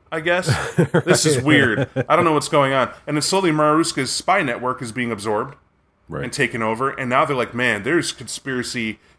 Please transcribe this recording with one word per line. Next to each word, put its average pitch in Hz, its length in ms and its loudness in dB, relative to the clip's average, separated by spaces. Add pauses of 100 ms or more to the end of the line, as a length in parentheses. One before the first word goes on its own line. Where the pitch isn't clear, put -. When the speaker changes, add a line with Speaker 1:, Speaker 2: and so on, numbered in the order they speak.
(100)
Speaker 1:
I 160 100 -6
guess." 175 280 0 (280)
Speaker 2:
<laughs> 170 280 2
Speaker 1:
This 165 220 4
is 151 100 4
Speaker 2:
Right. 123 80 -2
Speaker 1:
weird. 139 440 4 (200)
I 151 80 6
don't 175 80 4
know 160 80 2
what's 143 160 0
going 139 240 2
on. 127 180 2 (160)
And 147 100 -4
then 147 60 0
slowly 190 280 0
Maruska's 151 600 2
spy - 320 0
network 123 380 -4
is 117 120 -8
being 120 200 -4
absorbed 107 440 -4 (520)
Speaker 2:
Right. 76 160 -8
Speaker 1:
and - 80 -8
taken 123 300 -2
over. 113 280 -2
And 127 200 -6
now 139 160 4
they're 139 100 -2
like, 117 180 -2
"Man, 117 280 0
there's 147 300 0
conspiracy 120 880 -6 (200)